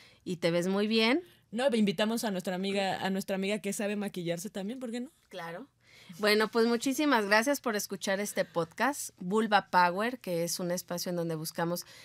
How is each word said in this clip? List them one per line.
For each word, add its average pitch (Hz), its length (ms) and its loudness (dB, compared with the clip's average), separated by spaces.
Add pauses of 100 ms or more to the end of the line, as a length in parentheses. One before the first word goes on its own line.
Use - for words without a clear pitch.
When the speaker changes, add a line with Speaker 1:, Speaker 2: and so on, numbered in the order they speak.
(260)
Speaker 1:
y 180 120 -4
te 170 120 0
ves 175 180 2
muy 202 200 2
bien. 226 340 4 (300)
Speaker 2:
No, 247 220 0
invitamos 220 520 2
a 226 60 -2
nuestra 185 220 -4
amiga, 190 500 -2
a 190 60 -2
nuestra 190 260 -4
amiga 196 220 -2
que 202 160 -6
sabe 208 220 -4
maquillarse 175 560 -4
también, 208 280 -8
¿por 247 120 -8
qué 240 80 -6
no? 254 120 -10 (180)
Speaker 1:
Claro. 175 380 -12 (520)
Bueno, 208 320 4
pues 233 160 4
muchísimas 254 580 2
gracias 226 340 4
por 226 160 -2
escuchar 196 440 -2
este 202 260 -2
podcast, 214 720 -2
Vulva 202 540 2
Power, 185 480 2
que 170 240 -2
es 170 160 -4
un 180 100 -2
espacio 180 400 -6
en 180 60 -4
donde 170 200 -2
buscamos 170 500 -4 (200)